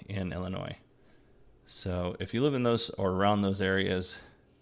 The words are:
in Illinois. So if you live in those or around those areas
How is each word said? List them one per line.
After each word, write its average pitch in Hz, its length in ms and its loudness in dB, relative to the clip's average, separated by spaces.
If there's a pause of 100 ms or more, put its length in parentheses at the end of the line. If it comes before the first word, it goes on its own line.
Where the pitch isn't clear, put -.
in 95 260 -4
Illinois. 92 440 -6 (920)
So 90 520 -4
if - 140 -8
you 117 80 0
live 139 140 2
in 123 80 0
those 117 280 2
or 95 200 0
around 101 320 4
those 98 180 0
areas 95 560 0 (440)